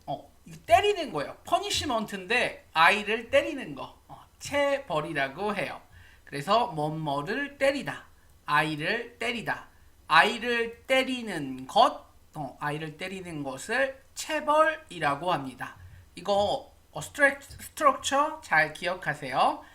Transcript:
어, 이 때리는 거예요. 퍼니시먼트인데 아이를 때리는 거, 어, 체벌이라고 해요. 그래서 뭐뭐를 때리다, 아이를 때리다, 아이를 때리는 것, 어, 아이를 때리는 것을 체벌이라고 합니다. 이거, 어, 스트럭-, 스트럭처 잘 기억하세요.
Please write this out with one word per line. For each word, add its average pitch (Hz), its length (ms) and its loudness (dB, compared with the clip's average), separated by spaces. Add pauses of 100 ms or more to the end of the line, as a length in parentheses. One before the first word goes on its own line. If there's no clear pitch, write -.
어, - 260 -10 (140)
이 170 60 -20
때리는 349 600 2
거예요. 147 320 -6
퍼니시먼트인데 233 1300 -2
아이를 208 580 4
때리는 269 420 0
거, 127 340 -12
어, - 160 -20 (140)
체벌이라고 175 1160 -2
해요. 127 260 -6 (420)
그래서 196 440 0
뭐뭐를 156 920 -4
때리다, 269 480 -2 (400)
아이를 156 720 -2
때리다, 220 500 -6 (400)
아이를 233 760 2
때리는 220 800 -2
것, 262 400 6 (300)
어, 151 240 -10
아이를 151 380 -6
때리는 180 440 -10
것을 226 580 -4 (140)
체벌이라고 185 1200 0
합니다. 131 460 -6 (400)
이거, 196 500 0 (220)
어, - 80 -10
스트럭-, 277 420 2
스트럭처 - 1040 0
잘 156 300 2
기억하세요. 170 920 -2 (120)